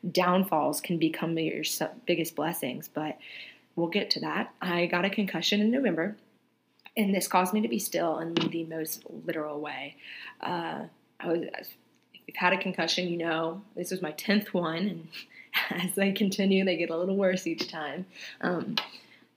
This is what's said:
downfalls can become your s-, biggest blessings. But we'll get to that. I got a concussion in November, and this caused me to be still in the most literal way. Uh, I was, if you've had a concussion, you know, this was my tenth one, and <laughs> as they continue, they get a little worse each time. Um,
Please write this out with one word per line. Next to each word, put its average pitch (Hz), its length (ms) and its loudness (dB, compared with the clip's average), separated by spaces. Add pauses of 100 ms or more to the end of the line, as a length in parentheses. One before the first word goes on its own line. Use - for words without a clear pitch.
(100)
downfalls 175 720 4
can 170 160 0
become 160 400 0
your 156 220 -2
s-, - 200 -2 (240)
biggest 165 320 -2
blessings. 151 560 -4
But 151 240 -6 (600)
we'll 170 100 2
get 185 240 0
to - 100 -2
that. 165 400 0
I 175 240 2
got 175 220 4
a 196 40 2
concussion 202 520 2
in 214 80 6
November, 208 460 2 (800)
and 196 200 4
this 180 120 2
caused 185 280 4
me 214 80 4
to 233 60 0
be 226 100 0
still 165 400 0
in 165 160 -4
the 165 300 0
most 160 380 -6 (220)
literal 151 380 -4
way. 139 340 -8 (460)
Uh, 165 400 -4 (360)
I 170 80 -8
was, 170 140 2
if - 340 -10 (520)
you've - 100 -14
had 180 160 4
a 190 60 2
concussion, 180 500 0
you 170 80 -2
know, 165 460 -2 (120)
this - 160 -6
was 185 120 -4
my 151 80 -4
tenth 202 420 0
one, 165 240 0
and 170 320 -2 (640)
<laughs> 180 120 -2
as 185 120 -2
they 196 180 2
continue, 190 540 4
they 180 100 4
get 165 140 0
a 165 80 0
little 190 180 2
worse 185 300 2
each 165 240 -2
time. 156 340 -6 (380)
Um, 175 340 -2 (600)